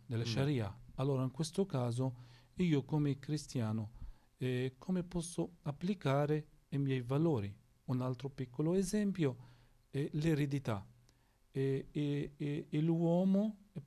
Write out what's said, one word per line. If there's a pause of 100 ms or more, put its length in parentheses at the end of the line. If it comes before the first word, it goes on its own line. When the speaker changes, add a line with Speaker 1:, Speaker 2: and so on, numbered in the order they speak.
Speaker 1:
della
Speaker 2:
Mm.
Speaker 1:
Sharia. (180)
Allora
in
questo
caso (400)
io
come
cristiano, (460)
eh,
come
posso
applicare (220)
i
miei
valori? (300)
Un
altro
piccolo
esempio (520)
è
l'eredità. (680)
E,
e,
e,
e
l'uomo (180)